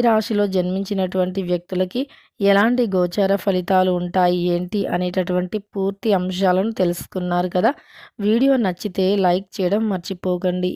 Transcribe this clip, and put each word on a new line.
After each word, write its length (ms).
రాశిలో 460
జన్మించినటువంటి 960
వ్యక్తులకి 600
ఎలాంటి 460
గోచార 500
ఫలితాలు 540
ఉంటాయి, 460
ఏంటి 400
అనేటటువంటి 800
పూర్తి 460
అంశాలను 600
తెలుసుకున్నారు 760
కదా. 220
వీడియో 360
నచ్చితే 500
లైక్ 340
చేయడం 380
మర్చిపోకండి. 880